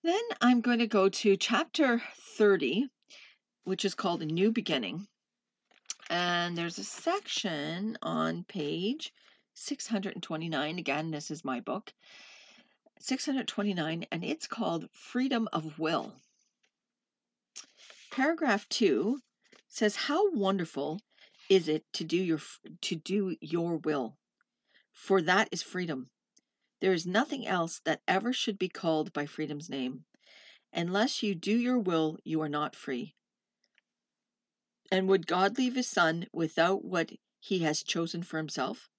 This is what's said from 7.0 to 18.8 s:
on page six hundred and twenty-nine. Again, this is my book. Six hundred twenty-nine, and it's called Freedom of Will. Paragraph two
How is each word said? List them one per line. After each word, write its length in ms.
on 440
page 680
six 340
hundred 260
and 100
twenty-nine. 560
Again, 320
this 180
is 140
my 160
book. 320
Six 280
hundred 240
twenty-nine, 600
and 140
it's 240
called 460
Freedom 580
of 260
Will. 360
Paragraph 600
two 500